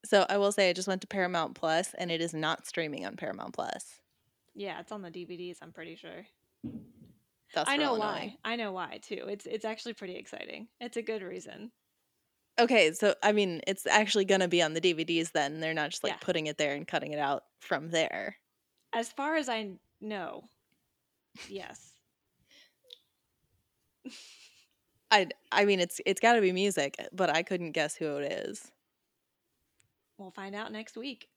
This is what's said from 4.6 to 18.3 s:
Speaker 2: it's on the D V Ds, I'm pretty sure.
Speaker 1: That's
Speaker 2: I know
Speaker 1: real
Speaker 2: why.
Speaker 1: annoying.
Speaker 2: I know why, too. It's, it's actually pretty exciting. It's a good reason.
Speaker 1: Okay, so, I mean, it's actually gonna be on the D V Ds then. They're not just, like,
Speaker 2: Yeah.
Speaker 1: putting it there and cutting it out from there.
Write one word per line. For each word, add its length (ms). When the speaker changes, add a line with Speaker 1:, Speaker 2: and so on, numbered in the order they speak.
Speaker 2:
it's 120
on 100
the 80
D 160
V 100
Ds, 240
I'm 120
pretty 240
sure. 300
Speaker 1:
That's 140
Speaker 2:
I 80
know 160
Speaker 1:
real 60
Speaker 2:
why. 180
Speaker 1:
annoying. 260
Speaker 2:
I 140
know 160
why, 300
too. 260
It's, 160
it's 220
actually 260
pretty 240
exciting. 520
It's 160
a 60
good 200
reason. 480
Speaker 1:
Okay, 340
so, 300
I 100
mean, 340
it's 200
actually 380
gonna 240
be 140
on 120
the 60
D 140
V 100
Ds 280
then. 280
They're 140
not 160
just, 120
like, 120
Speaker 2:
Yeah. 80
Speaker 1:
putting 240
it 100
there 180
and 140
cutting 240
it 60
out 260
from 300
there. 460